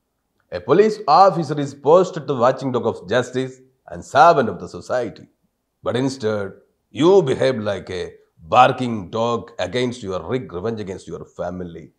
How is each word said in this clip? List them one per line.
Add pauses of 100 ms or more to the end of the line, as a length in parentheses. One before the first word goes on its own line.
(520)
A
police (100)
officer
is
posted
the
watching
dog
of
justice (300)
and
servant
of
the
society. (560)
But
instead, (360)
you
behave
like
a (280)
barking
dog
against
your
rig
revenge
against
your
family